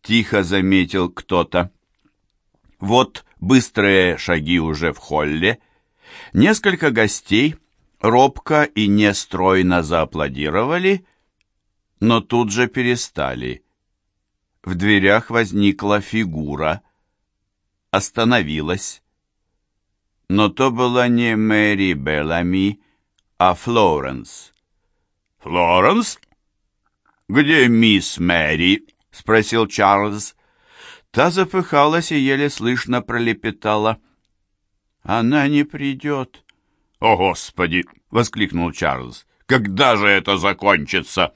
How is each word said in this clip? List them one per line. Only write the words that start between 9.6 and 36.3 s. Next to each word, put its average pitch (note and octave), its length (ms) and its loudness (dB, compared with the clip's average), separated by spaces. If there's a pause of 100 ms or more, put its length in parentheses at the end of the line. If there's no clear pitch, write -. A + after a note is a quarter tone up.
зааплодировали, E2 1200 -2 (960)
но A2+ 220 2
тут A#2 300 -2
же A#2+ 160 0
перестали. C#2 960 -6 (1000)
В F2+ 120 -8
дверях G2+ 540 2
возникла G2+ 720 0
фигура, D#2 800 -6 (1120)
остановилась. F#2+ 1080 -2 (1300)
Но G2+ 200 2
то C3+ 220 0
была B2 360 0
не A#2+ 280 0
Мэри G#2 580 0
Беллами, E2 880 -2 (560)
а F2+ 160 2
Флоренс. D2+ 1000 -2 (840)
«Флоренс? F#2 800 0 (1080)
Где C#3+ 380 4
мисс A2+ 520 4
Мэри?» E2+ 680 0 (300)
спросил A2 500 0
Чарльз. G2+ 680 0 (760)
Та D#3 200 2
запыхалась E3+ 800 0
и D3+ 80 0
еле C#3 300 0
слышно B2 520 -4
пролепетала: A2 1000 -2 (1000)
«Она B2 460 -2
не C#3+ 160 0
придёт». C#3 800 -8 (560)